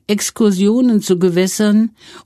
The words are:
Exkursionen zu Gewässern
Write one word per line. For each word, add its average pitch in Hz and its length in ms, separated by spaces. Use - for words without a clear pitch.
Exkursionen 208 960
zu 185 180
Gewässern 190 720